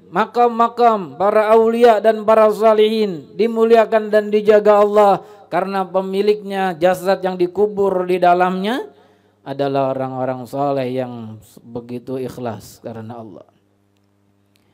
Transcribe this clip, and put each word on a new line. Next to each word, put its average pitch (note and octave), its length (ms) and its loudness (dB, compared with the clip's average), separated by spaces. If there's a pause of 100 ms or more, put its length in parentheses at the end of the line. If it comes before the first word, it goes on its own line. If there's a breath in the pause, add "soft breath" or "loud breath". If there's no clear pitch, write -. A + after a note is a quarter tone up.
(120)
makam-makam A3+ 1040 0
para G#3 400 2
aulia A3+ 480 4
dan A3 240 0
para A3 240 4
salihin G#3+ 880 0
dimuliakan A3+ 720 2
dan G#3 160 2
dijaga G#3 560 4
Allah G3+ 400 2 (240 loud breath)
karena F#3+ 400 -4
pemiliknya, F#3+ 880 -2
jasad F3+ 480 0
yang F#3 160 -4
dikubur F#3+ 640 -2
di F3+ 160 -2
dalamnya F#3 720 0 (540 soft breath)
adalah C#3 480 -4
orang-orang C3 560 -6
soleh C#3 400 -4
yang A#2+ 480 -8 (240)
begitu A#2+ 560 -12
ikhlas A#2+ 640 -12
karena A2+ 400 -16
Allah. G2 240 -20 (1300)